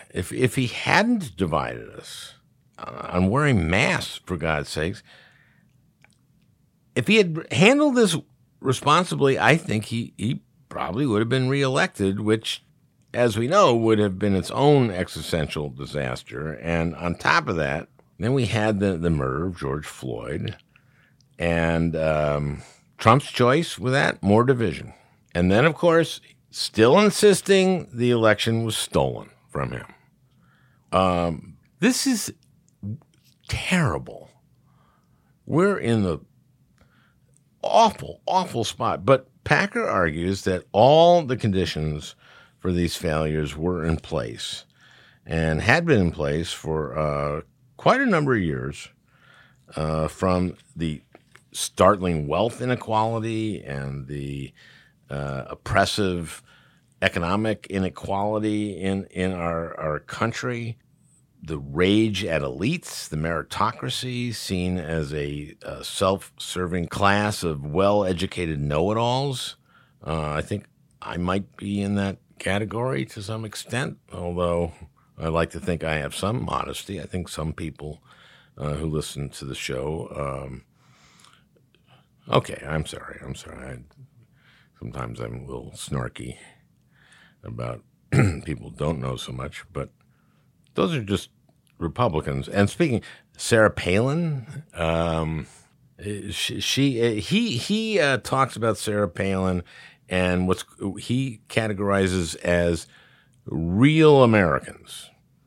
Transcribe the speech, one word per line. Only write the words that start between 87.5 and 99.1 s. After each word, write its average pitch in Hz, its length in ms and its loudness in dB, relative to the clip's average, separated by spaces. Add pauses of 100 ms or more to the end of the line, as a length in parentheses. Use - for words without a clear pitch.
<clears throat> 98 340 2
people 65 240 -8
don't 76 300 -2
know 64 160 -6
so - 160 -12
much, 64 420 -12
but 69 160 -8 (880)
those 175 200 0
are 123 80 -4
just 98 260 -2 (500)
Republicans. 78 680 -2
And 101 220 2
speaking, 131 320 0 (340)
Sarah 110 340 4
Palin, 131 920 -2 (100)
um, 82 760 -2 (800)
she, - 300 -6
she, 131 420 2
uh, 113 200 2
he, 208 360 0
he, 214 420 0
uh, 139 180 2
talks 131 380 0
about 110 220 0
Sarah 104 320 -2
Palin 92 540 0 (440)